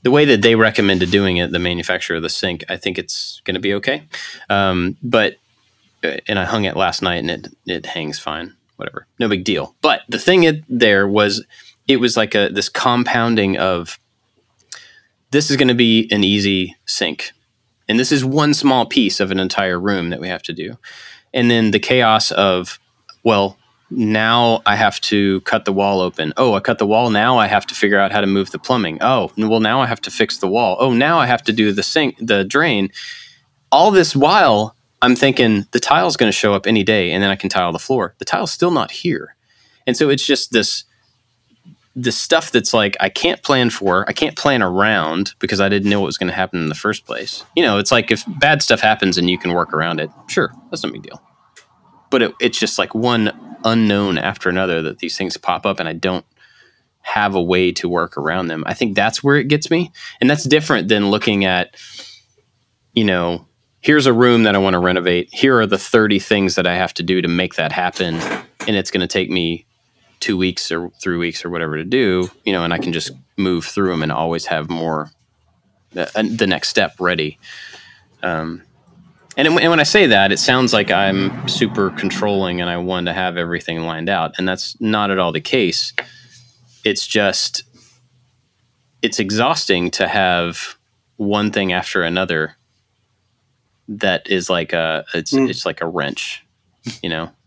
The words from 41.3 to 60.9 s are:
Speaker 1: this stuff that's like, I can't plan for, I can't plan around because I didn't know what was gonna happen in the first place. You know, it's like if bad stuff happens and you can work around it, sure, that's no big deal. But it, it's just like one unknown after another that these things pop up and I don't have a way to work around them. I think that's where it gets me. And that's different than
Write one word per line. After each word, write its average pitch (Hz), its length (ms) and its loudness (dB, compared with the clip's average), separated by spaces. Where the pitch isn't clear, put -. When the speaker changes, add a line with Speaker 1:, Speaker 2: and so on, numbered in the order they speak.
Speaker 1:
this 123 220 -2
stuff 160 340 0
that's 117 220 0
like, 104 260 2
I 98 100 0
can't - 340 -2
plan 127 260 2
for, 95 400 0
I - 40 -4
can't 156 220 -2
plan 131 280 2
around 92 760 0
because 95 220 -2
I 98 80 2
didn't 101 220 0
know 101 100 2
what 90 60 0
was 69 100 -6
gonna 92 160 -2
happen 92 260 -4
in 80 100 -2
the 76 60 -6
first - 300 -4
place. - 380 -10
You 170 80 4
know, 107 140 4
it's 104 140 0
like 117 180 2
if 110 140 0
bad 147 240 4
stuff - 180 2
happens 107 380 2
and 87 100 2
you 90 80 0
can 87 160 -2
work 85 200 -2
around 80 260 -2
it, 78 100 -6
sure, - 240 -2
that's 165 120 -8
no - 80 -6
big - 120 -14
deal. - 180 -20
But 127 140 2
it, - 180 -2
it's 117 180 0
just - 200 -2
like 95 160 -4
one 113 360 0
unknown 104 560 2
after - 280 -4
another 92 360 0
that - 160 -8
these - 180 -8
things 90 200 -6
pop - 280 -4
up 98 140 -2
and 82 100 -6
I 82 40 -8
don't 87 300 -4
have 104 320 -2
a 95 80 2
way 90 300 2
to 87 180 -6
work 85 260 -4
around 85 320 -4
them. 80 200 -6
I - 80 -6
think 104 200 -2
that's 104 280 0
where 139 140 4
it 131 100 0
gets 151 240 0
me. 170 200 0
And 123 80 4
that's 151 140 0
different 139 440 2
than 101 220 2